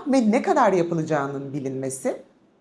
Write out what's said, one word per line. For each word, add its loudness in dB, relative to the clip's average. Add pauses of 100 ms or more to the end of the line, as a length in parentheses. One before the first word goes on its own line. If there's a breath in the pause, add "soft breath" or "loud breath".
ve 4
ne 2
kadar 4
yapılacağının -2
bilinmesi -6 (460)